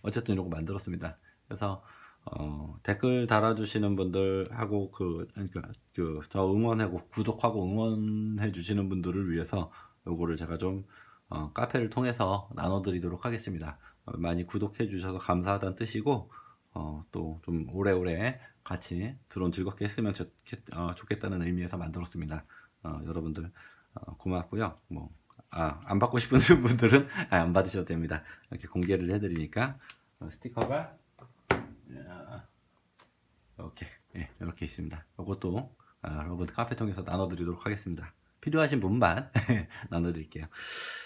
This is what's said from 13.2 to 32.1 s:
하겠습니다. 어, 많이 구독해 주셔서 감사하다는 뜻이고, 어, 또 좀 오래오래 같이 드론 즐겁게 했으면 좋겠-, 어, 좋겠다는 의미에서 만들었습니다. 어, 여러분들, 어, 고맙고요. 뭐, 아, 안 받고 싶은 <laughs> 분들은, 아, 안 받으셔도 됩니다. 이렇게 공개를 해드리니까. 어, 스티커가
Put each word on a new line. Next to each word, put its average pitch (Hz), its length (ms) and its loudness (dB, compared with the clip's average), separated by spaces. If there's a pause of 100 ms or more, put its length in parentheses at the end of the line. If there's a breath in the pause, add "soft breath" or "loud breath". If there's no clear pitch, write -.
하겠습니다. 87 540 -4 (260 loud breath)
어, - 120 -8
많이 85 300 0
구독해 104 420 -2
주셔서 92 300 -4
감사하다는 92 580 0
뜻이고, 113 540 0 (440 loud breath)
어, 78 380 -6
또 80 320 -6
좀 82 260 0
오래오래 95 720 2 (220 loud breath)
같이 92 540 -4 (120)
드론 92 240 0
즐겁게 95 320 -4
했으면 104 300 0
좋겠-, - 600 -12
어, 87 200 -4
좋겠다는 98 480 -4
의미에서 87 340 -2
만들었습니다. 82 680 -6 (380 loud breath)
어, 76 240 -8
여러분들, 82 440 -4 (440 loud breath)
어, - 220 -12
고맙고요. 92 560 -2 (160)
뭐, 78 220 -8 (400)
아, 80 340 0
안 101 140 2
받고 120 200 4
싶은 123 200 6
<laughs> 151 240 10
분들은, 120 460 8 (220 loud breath)
아, 95 80 6
안 85 140 4
받으셔도 92 320 4
됩니다. 82 380 -2 (280 loud breath)
이렇게 - 180 -8
공개를 90 440 2
해드리니까. 101 680 0 (420 loud breath)
어, - 100 -10
스티커가 123 680 -2 (2500)